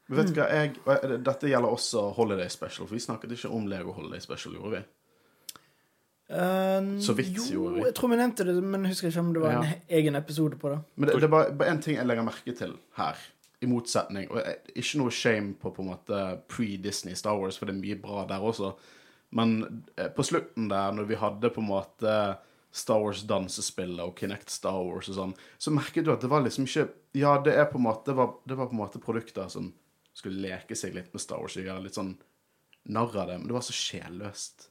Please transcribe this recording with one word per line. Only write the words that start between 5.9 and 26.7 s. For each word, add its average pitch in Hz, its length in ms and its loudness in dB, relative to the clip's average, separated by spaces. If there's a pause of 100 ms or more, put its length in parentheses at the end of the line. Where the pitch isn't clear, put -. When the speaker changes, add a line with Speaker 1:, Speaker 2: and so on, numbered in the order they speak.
Speaker 2:
Eh, 190 680 2
Speaker 1:
Så 208 120 2
vidt 190 240 0
Speaker 2:
jo, 233 80 -4
Speaker 1:
gjorde - 300 -2
vi. - 140 0
Speaker 2:
jeg 240 80 2
tror 247 160 2
vi 233 80 6
nevnte 240 240 2
det, 180 160 2
men 196 240 0
jeg 190 100 2
husker 175 160 -2
ikke 170 140 0
om 170 80 2
det 165 100 2
var 156 100 4
en 156 100 2
Speaker 1:
Ja. 156 80 2
Speaker 2:
he-, 175 100 -4 (180)
egen 147 180 4
episode 151 420 0
på 147 120 -4
det. 147 80 -2 (180)
Speaker 1:
Men 143 120 4
det, 147 80 6
det 147 80 8
er 151 80 6
bare, 156 200 8
bare 143 180 2
en 156 100 2
ting 151 160 0
jeg 123 100 0
legger 113 180 2
merke 113 320 -6
til 87 180 -8 (220)
her, 82 200 -2 (440)
i 127 60 -2
motsetning, 117 640 0
og - 80 -4
jeg, - 200 -4 (180)
ikke 123 240 -2
noe 123 100 2
shame 104 440 2
på, - 200 -6
på 98 80 -8
en 95 60 -6
måte 101 300 -4 (300)
pre-Disney 98 680 -4
Star 104 220 0
Wars, 95 200 -4
for 104 80 -6
det 101 80 -4
er 98 60 -4
mye 101 200 -4
bra 101 260 -6
der 98 180 -4
også. 98 300 -2 (580)
Men, 113 500 0 (140)
eh, - 120 -2
på - 160 0
slutten - 440 0
der, 98 240 2
når 104 160 -2
vi 110 80 0
hadde 104 340 0
på - 100 -4
en 107 80 0
måte 98 440 0 (580)
Star 110 300 2
Wars 101 240 0
dansespillet 92 800 -2
og 87 120 -8
Kinect - 340 -6
Star 92 340 -2
Wars 90 240 -6
og 98 80 -8
sånn, 95 180 -4 (240)
så 151 140 0
merket 156 320 2
du 156 80 4
at 117 80 2
det 131 100 0
var 143 140 6
liksom 131 240 0
ikke, 147 200 2 (260)